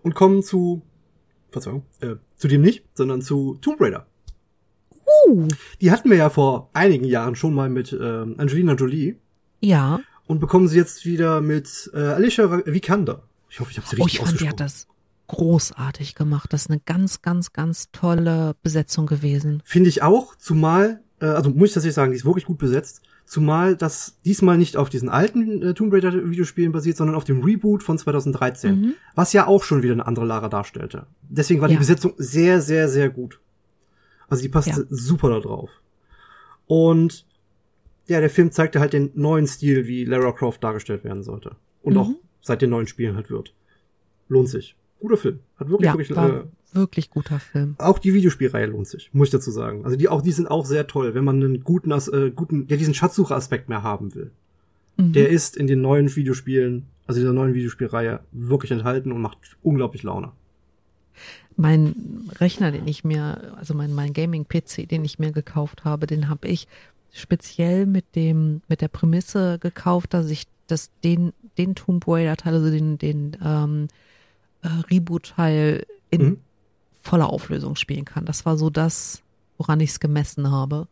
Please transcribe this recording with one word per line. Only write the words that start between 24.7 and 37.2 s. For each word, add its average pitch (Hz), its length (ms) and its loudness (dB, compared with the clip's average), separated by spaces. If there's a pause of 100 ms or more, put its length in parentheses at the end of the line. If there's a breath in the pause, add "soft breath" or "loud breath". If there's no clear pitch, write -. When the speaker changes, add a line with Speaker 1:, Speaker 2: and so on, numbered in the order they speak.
Speaker 1:
auf 139 140 0
diesen 127 180 -6
alten, 214 560 0
äh, 180 100 0
Tomb 208 200 0
Raider 180 360 2
Videospielen 170 440 0
basiert, 160 240 -2
sondern 156 180 0
auf 147 80 -2
dem 131 180 0
Reboot 208 400 2
von 160 160 -2
zweitausenddreizehn, 143 840 0
Speaker 2:
Mhm. 240 120 0 (220 loud breath)
Speaker 1:
was 175 160 0
ja 196 160 4
auch 196 160 4
schon 139 180 2
wieder 120 120 2
eine 117 120 -2
andere 117 200 -2
Lara 110 240 -4
darstellte. - 560 -8 (240)
Deswegen 147 320 2
war 156 80 2
die 160 60 6
Speaker 2:
Ja. 151 40 2
Speaker 1:
Besetzung 165 380 2
sehr, 165 440 2
sehr, 156 280 0
sehr 135 200 2
gut. 123 300 -10 (880 soft breath)
Also 131 160 -4
die 139 60 -8
passte 151 320 0
Speaker 2:
Ja. - 80 -4
Speaker 1:
super 139 400 0
da 110 100 0
drauf. 107 300 -10 (960 soft breath)
Und 165 580 4 (840)